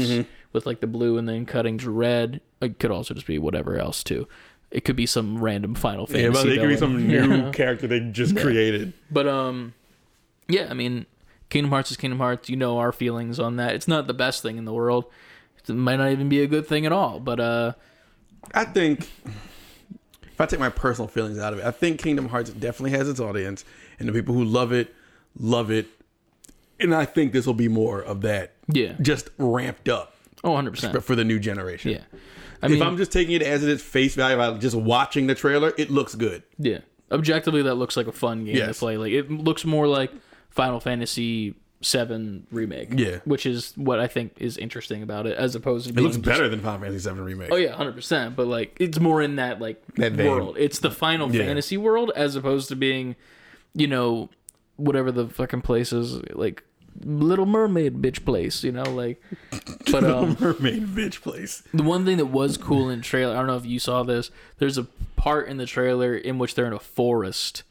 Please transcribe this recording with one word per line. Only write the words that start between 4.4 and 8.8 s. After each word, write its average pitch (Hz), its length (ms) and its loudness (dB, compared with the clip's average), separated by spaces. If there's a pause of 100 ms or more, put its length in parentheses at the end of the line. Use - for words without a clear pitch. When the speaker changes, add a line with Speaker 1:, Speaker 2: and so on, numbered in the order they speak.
Speaker 2:
It 117 140 -4
could 127 120 0
be 120 100 0
some 110 360 -2
random 104 320 -2
Final 101 360 -2
Speaker 1:
Yeah, 117 180 2
but 123 100 4
Speaker 2:
Fantasy 135 180 4
Speaker 1:
it 147 40 2
could 147 80 4
be 143 80 4
Speaker 2:
villain. - 20 2
Speaker 1:
some 143 300 2
Speaker 2:
<laughs> - 0 -
Speaker 1:
new 135 280 6 (100)
Speaker 2:
Yeah. 139 40 -4
Speaker 1:
character 127 360 0
they 117 140 2
just 120 340 0
Speaker 2:
Yeah. 214 80 2
Speaker 1:
created. 110 500 4 (180)